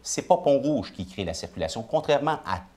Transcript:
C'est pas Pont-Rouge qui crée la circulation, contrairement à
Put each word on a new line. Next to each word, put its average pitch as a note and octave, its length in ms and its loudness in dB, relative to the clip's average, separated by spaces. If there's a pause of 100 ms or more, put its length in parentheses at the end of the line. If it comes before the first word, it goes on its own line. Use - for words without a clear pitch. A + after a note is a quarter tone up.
C'est - 260 -6
pas F3+ 80 8
Pont-Rouge C#3+ 560 2
qui F#2 160 -8
crée - 160 -6
la E2+ 100 -4
circulation, - 560 -6
contrairement D3+ 560 2
à F#2 140 -4 (180)